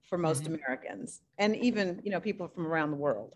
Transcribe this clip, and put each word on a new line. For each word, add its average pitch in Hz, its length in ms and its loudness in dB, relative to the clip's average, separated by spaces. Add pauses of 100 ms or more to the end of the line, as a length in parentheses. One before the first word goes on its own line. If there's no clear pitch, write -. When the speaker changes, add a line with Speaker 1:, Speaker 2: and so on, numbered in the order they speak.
Speaker 1:
for 180 100 0
most 156 260 2
Speaker 2:
Mm-hmm. 160 120 -2
Speaker 1:
Americans, 139 680 -6 (180)
and 214 160 4
even, 202 480 2
you 202 80 -4
know, 180 80 0
people 185 280 -2
from 165 200 -4
around 156 240 2
the 147 60 -2
world. 139 380 0